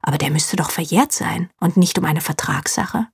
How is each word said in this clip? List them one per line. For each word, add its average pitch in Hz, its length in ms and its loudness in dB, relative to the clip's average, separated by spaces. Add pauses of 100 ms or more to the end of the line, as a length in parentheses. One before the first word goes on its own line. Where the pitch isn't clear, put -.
aber 143 160 0
der 143 120 -2
müsste 156 260 0
doch 156 140 0
verjährt 208 420 0
sein 170 380 -4 (100)
und 175 160 2
nicht 180 220 4
um 180 60 0
eine 151 160 2
Vertragssache. - 920 -2